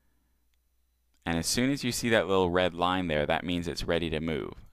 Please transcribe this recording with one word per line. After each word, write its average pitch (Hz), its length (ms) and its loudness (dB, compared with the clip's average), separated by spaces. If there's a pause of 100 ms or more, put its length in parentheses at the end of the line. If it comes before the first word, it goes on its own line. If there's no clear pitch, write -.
(1300)
And 85 100 -2
as - 120 -2
soon 127 240 0
as 139 100 -4
you 123 80 -2
see 117 200 -2
that 101 180 4
little 95 220 4
red 87 240 2
line 90 340 0
there, 76 180 2
that 80 160 0
means 87 240 -2
it's 76 160 -4
ready 85 280 0
to 78 100 -2
move. 73 320 -4 (200)